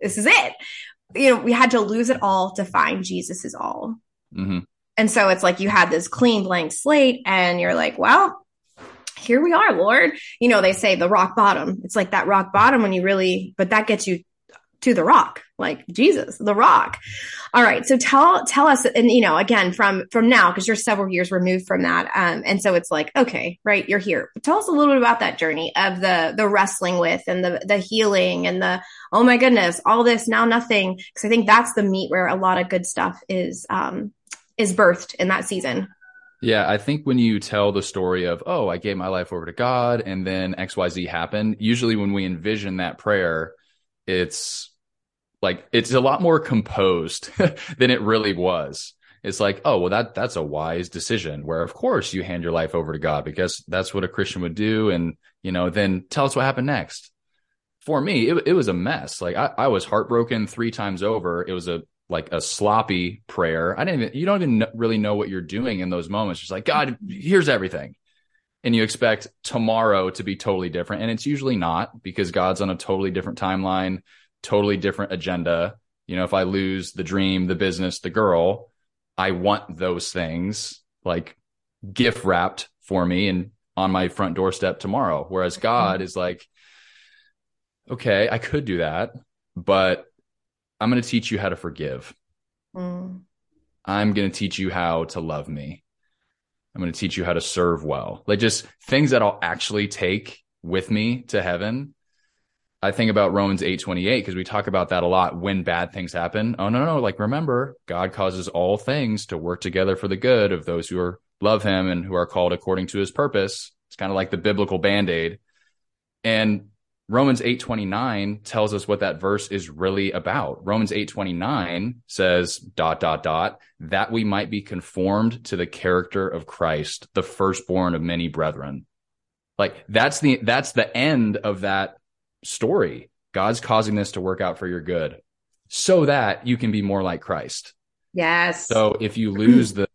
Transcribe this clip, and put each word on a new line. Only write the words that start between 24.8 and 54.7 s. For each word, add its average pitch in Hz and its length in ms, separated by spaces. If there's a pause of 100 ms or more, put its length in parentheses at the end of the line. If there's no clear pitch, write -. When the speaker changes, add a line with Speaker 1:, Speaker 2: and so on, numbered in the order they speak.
Speaker 1:
bit 262 80
about 233 200
that 175 160
journey 160 380
of 185 260
the, 175 340
the 214 120
wrestling 190 520
with 170 280
and 180 160
the, 180 220
the 202 120
healing 185 680
and 180 160
the, 180 200 (300)
"Oh 220 120
my 247 140
goodness, 214 480
all 233 180
this, 226 240
now 226 180
nothing." 214 540 (160)
'Cause - 100
I 208 40
think 226 180
that's 233 260
the 214 100
meat 190 280
where 180 160
a 170 80
lot 185 220
of 180 120
good 180 160
stuff 180 340 (100)
is, 180 400
um, 190 420 (460)
is 202 160
birthed 180 420
in 185 140
that - 160
season. 185 420 (540)
Speaker 2:
Yeah, 104 280
I 104 80
think 147 280
when 127 140
you 110 200
tell 104 320
the 98 100
story 90 440
of, 85 200
"Oh, 151 220
I 87 100
gave 98 200
my 92 100
life 92 240
over 82 140
to 85 80
God 120 520
and 95 220
then 92 300
X 95 180
Y 90 140
Z 87 160
happened," 104 540
usually 113 360
when 101 160
we 98 140
envision 95 520
that 90 200
prayer, 82 560 (520)
it's - 640 (720)
like, 92 300
it's 117 220
a 131 60
lot 135 220
more 160 180
composed 95 920
<laughs> - 440
than 127 140
it 123 100
really 107 320
was. 85 600 (300)
It's - 160
like, 101 240
"Oh, 123 160
well, 90 100
that, 117 260
that's 117 200
a 82 80
wise 80 460
decision," 82 560
where, 80 160
of - 120
course, 220 400
you 92 100
hand 87 200
your 85 80
life 82 240
over 80 160
to 78 80
God 76 240
because 85 460
that's 92 240
what 95 100
a 92 60
Christian 92 320
would 85 140
do. 110 340